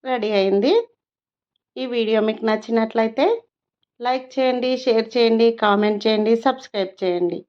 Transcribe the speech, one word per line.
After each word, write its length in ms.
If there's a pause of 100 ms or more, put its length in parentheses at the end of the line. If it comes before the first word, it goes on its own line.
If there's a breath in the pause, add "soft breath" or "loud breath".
రెడీ 340
అయింది. 340 (1040)
ఈ 100
వీడియో 320 (100)
మీకు 220
నచ్చినట్లయితే 760 (760)
లైక్ 340
చేయండి, 360 (140)
షేర్ 300
చేయండి, 340 (160)
కామెంట్ 420
చేయండి, 280 (120)
సబ్స్క్రైబ్ 560
చేయండి. 360 (100)